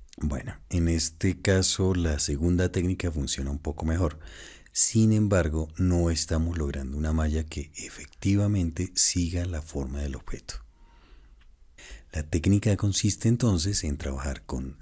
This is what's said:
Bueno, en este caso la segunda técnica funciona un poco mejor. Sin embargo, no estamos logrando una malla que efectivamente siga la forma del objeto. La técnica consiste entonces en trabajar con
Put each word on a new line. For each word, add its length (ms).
Bueno, 440
en 180
este 520
caso 540
la 240
segunda 520
técnica 400
funciona 400
un 80
poco 260
mejor. 360
Sin 400
embargo, 640
no 340
estamos 460
logrando 400
una 160
malla 320
que 320
efectivamente 1200
siga 500
la 160
forma 400
del 140
objeto. 400
La 100
técnica 540
consiste 520
entonces 540
en 140
trabajar 480
con 380